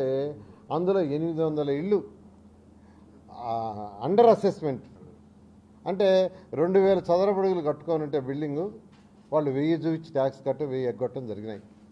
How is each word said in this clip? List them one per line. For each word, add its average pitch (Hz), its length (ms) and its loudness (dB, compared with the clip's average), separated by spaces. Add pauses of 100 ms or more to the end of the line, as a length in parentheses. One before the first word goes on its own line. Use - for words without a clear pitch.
(720)
అందులో 180 300 0
ఎనిమిది 160 420 -2
వందల 151 260 -2
ఇళ్ళు, 175 340 0 (1300)
ఆ, 117 220 -6 (520)
under 208 200 6 (100)
assessment. 156 440 -2 (1080)
అంటే 190 440 4 (220)
రెండు 175 260 4
వేల 190 180 6
చదరపు 185 420 2
అడుగులు 190 220 0
కట్టుకొని 151 420 -2
ఉంటే 147 160 -2
బిల్డింగు, 147 600 -6 (540)
వాళ్ళు 151 180 2
వెయ్యి 147 240 0
చూపించి 160 360 -4
ట్యాక్స్ 135 360 -2
కట్టి 139 180 -2
వెయ్యి 131 240 -4
ఎగ్గొట్టడం 123 380 -6
జరిగినాయి. 104 340 -10 (300)